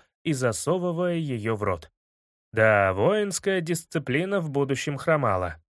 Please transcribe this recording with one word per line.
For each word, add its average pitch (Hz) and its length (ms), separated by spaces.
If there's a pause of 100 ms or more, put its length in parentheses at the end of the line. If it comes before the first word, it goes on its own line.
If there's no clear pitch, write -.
(240)
и 165 100
засовывая 170 840
её 120 400
в 104 80
рот. 92 280 (640)
Да, 104 400
воинская 190 680
дисциплина 170 800
в 160 100
будущем 139 480
хромала. 101 640 (100)